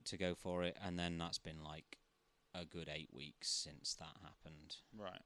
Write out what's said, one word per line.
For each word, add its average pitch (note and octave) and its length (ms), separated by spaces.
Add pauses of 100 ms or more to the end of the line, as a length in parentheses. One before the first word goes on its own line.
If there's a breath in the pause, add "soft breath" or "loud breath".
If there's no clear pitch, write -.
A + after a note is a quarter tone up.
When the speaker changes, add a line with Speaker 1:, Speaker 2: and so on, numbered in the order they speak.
Speaker 1:
to - 120
go F2+ 160
for F2+ 300
it, F2 200
and F2 140
then F2 220
that's E2 180
been, D#2+ 260
like, D2+ 360 (560)
a F2 100
good D#2+ 260
eight D#2 220
weeks D2 360
since - 460
that D#2+ 120 (160)
happened D#2+ 540 (200)
Speaker 2:
Right. G2+ 280